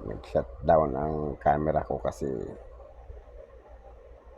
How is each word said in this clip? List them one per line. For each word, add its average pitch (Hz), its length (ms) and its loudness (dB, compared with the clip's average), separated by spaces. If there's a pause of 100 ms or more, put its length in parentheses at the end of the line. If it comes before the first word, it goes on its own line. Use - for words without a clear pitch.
(100)
nag-shutdown 76 880 2
ang 78 160 0 (240)
camera 76 480 4
ko 69 160 -2
kasi - 240 -2 (2000)